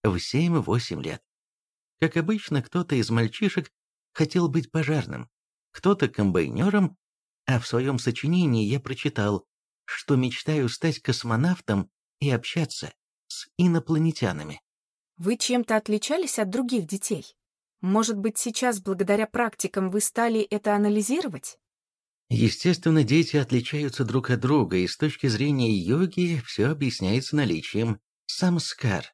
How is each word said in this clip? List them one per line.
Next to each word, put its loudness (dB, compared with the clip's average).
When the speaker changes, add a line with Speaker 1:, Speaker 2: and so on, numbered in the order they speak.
Speaker 1:
в 2
семь-восемь 0
лет. -8
Как 0
обычно, -2
кто-то -4
из 0
мальчишек 0
хотел 0
быть -2
пожарным, -2
кто-то 2
комбайнером, 2
а 2
в -4
своем 0
сочинении 0
я 0
прочитал, -2
что 0
мечтаю 0
стать -2
космонавтом 0
и 0
общаться -2
с -14
инопланетянами. 0
Speaker 2:
Вы -2
чем-то 0
отличались -2
от -2
других -2
детей? -6
Может 2
быть, -4
сейчас -2
благодаря 0
практикам -4
вы -2
стали 0
это 0
анализировать? -2
Speaker 1:
Естественно, 4
дети 4
отличаются -2
друг 0
от 2
друга, 2
и 2
с -8
точки -2
зрения 2
йоги 0
все 0
объясняется -2
наличием 0
самскар. -2